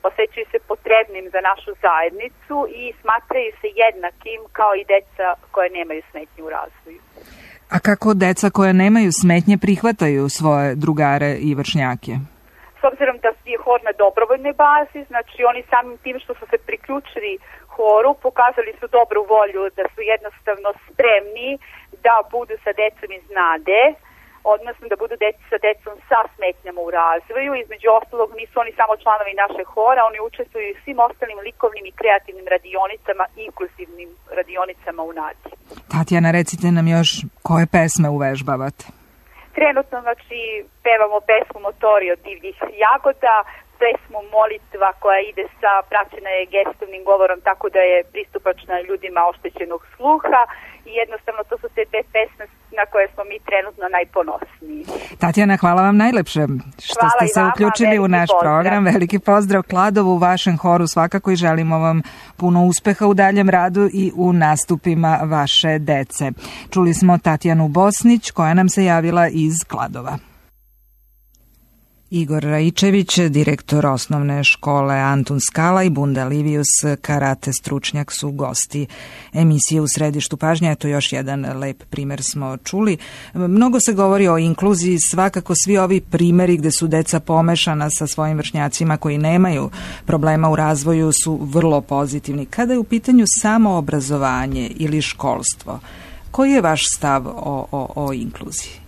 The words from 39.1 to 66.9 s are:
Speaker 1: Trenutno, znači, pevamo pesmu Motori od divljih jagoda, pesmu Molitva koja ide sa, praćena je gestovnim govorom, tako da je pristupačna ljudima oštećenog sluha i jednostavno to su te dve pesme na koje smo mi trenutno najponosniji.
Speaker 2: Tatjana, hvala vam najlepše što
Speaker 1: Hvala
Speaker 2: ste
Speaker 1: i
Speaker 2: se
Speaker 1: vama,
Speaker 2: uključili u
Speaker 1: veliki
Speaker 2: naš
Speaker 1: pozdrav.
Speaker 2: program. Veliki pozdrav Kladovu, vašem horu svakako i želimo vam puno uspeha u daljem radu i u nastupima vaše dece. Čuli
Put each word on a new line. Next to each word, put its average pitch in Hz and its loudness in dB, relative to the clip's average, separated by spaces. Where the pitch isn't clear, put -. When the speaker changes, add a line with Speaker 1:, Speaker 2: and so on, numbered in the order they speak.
Speaker 1:
Trenutno, 277 0
znači, 240 -8
pevamo 214 2
pesmu 220 0
Motori 208 2
od 175 -2
divljih 190 -16
jagoda, 262 2
pesmu 226 -4
Molitva 214 0
koja 196 4
ide 196 -8
sa, 208 2
praćena 202 -4
je 185 -4
gestovnim 196 -4
govorom, 185 4
tako 190 -2
da 190 0
je 180 4
pristupačna - -6
ljudima 190 -4
oštećenog 170 -12
sluha 277 2
i 226 -20
jednostavno 226 -8
to 240 -6
su 233 -12
te 226 -4
dve 220 -4
pesme 220 -4
na 202 0
koje 196 2
smo 202 -10
mi 202 -14
trenutno 196 -4
najponosniji. - -6
Speaker 2:
Tatjana, 196 2
hvala 180 2
vam 202 4
najlepše 214 2
što - -6
Speaker 1:
Hvala 226 4
Speaker 2:
ste 233 4
Speaker 1:
i 214 0
Speaker 2:
se 220 0
Speaker 1:
vama, - 2
Speaker 2:
uključili 214 2
u 202 2
Speaker 1:
veliki 190 2
Speaker 2:
naš 175 2
Speaker 1:
pozdrav. 180 6
Speaker 2:
program. 175 2
Veliki 185 2
pozdrav 202 2
Kladovu, 190 2
vašem 180 2
horu 175 2
svakako 175 0
i 185 2
želimo 160 2
vam 160 2
puno 175 4
uspeha 202 2
u 202 6
daljem 196 4
radu 185 4
i 196 0
u 180 2
nastupima 160 2
vaše 156 2
dece. 139 -2
Čuli 175 4